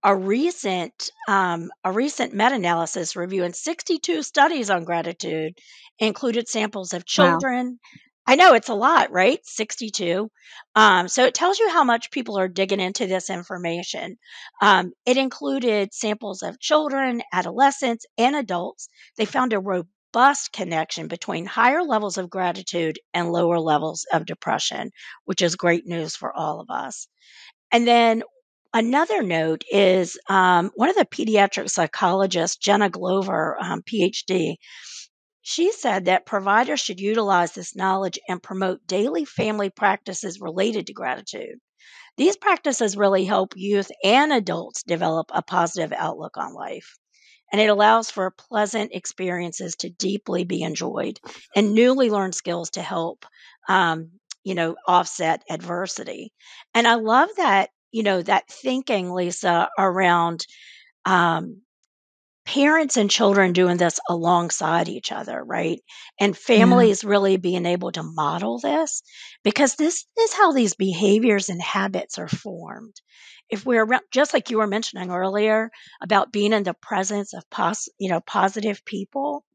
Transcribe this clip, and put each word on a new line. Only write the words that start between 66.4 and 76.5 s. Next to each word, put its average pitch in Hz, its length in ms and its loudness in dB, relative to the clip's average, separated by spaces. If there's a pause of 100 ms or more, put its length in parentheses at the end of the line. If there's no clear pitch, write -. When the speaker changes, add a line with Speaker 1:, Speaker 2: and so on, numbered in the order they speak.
Speaker 2:
Yeah. 196 120 8
Speaker 1:
families 214 380 6
really 196 340 2
being 180 280 -2
able 175 260 -2
to 165 100 -8
model 165 580 -4
this, 294 420 -4 (420)
because 254 320 2
this 320 280 -2 (140)
is 453 160 2
how 381 180 4
these 233 220 2
behaviors 196 720 2
and 175 140 -6
habits 190 560 -4
are 160 100 -10
formed. 180 640 -12 (540)
If 202 180 -8
we're 226 200 4
arou-, 240 140 2 (120)
just 294 220 0
like 254 160 0
you 220 80 0
were 214 80 2
mentioning 196 440 -6
earlier 208 600 0 (320)
about 196 300 2
being 208 200 2